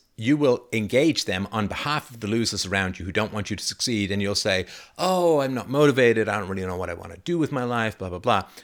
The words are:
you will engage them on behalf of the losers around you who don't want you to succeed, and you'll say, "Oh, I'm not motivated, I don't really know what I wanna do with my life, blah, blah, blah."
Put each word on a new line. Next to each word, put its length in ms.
you 200
will 380
engage 520
them 260
on 160
behalf 420
of 120
the 60
losers 380
around 320
you 80
who 60
don't 220
want 180
you 40
to 80
succeed, 480
and 80
you'll 160
say, 300
"Oh, 440
I'm 120
not 160
motivated, 580
I 120
don't 100
really 160
know 100
what 140
I 60
wanna 220
do 200
with 140
my 120
life, 360
blah, 100
blah, 100
blah." 240